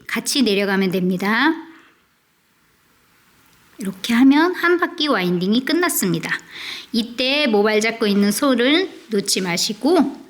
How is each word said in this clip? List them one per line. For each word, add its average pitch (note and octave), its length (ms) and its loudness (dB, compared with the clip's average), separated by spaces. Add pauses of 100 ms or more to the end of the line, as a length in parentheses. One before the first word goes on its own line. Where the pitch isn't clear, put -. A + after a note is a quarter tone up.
같이 A3+ 360 -2
내려가면 G3 480 0
됩니다. F#3+ 640 0 (2250)
이렇게 F#3+ 340 -8
하면 C#4 420 4
한 F4 240 2
바퀴 E4+ 300 -4
와인딩이 F#3+ 560 0
끝났습니다. A3 720 -2 (540)
이때 C4 540 -2
모발 G#3+ 340 2
잡고 A3+ 260 -2
있는 G3+ 240 2
손을 C4+ 600 0 (180)
놓지 G3 320 -2
마시고 G#3+ 880 0